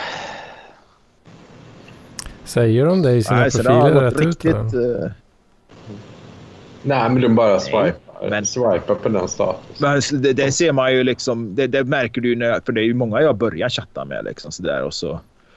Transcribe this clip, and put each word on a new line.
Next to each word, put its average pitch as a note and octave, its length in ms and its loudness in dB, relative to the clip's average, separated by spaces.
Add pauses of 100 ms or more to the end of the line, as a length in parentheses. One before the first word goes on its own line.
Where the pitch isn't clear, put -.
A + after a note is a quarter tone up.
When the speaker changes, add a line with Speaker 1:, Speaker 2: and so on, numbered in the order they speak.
(2500)
Speaker 1:
Säger A#2+ 420 2
de F#3 160 4
det C3+ 100 4
i A#2+ 120 4
sina G#2 160 2
Speaker 2:
Nej, A#2+ 120 4
så A2+ 120 0
det B2+ 80 4
har D#3 100 6
Speaker 1:
profiler C#3+ 220 6
Speaker 2:
gått B2 100 2
Speaker 1:
rätt D3 80 0
ut, D#3 40 4 (200)
Speaker 2:
riktigt, D#3+ 100 4
Speaker 1:
va? A#2 500 -2
Speaker 2:
eh, - 60 -6 (1700)
Speaker 3:
Nej, C3 260 0
men B2+ 120 2
de A#2+ 140 4
bara G#2+ 240 4
swipar. G2 340 0 (280)
Speaker 2:
Nej, - 80 -4
men G#2 160 -4
Speaker 3:
Swipar G#2 500 0
på A#2 140 -4
den F#2+ 180 -2
statusen. - 640 -4
Speaker 2:
Men C#3 300 0
det, C3+ 120 2
det C3+ 180 0
ser E3 200 2
man C3 220 2
ju B2+ 100 4
liksom, A#2 520 -4
det, C3+ 120 0
det C3+ 160 0
märker B2+ 380 -2
du A#2+ 80 0
ju A#2+ 60 2
när, A#2 300 -2
för C3 60 -4
det A2+ 100 0
är A2 40 2
ju A#2 80 2
många A#2+ 280 0
jag D3+ 160 4
börjar G2+ 320 -2
chatta - 360 -8
med, A#1+ 200 -10
liksom, - 260 -12
sådär, C#2+ 320 -4
och C#2 100 -6
så, - 260 -8 (380)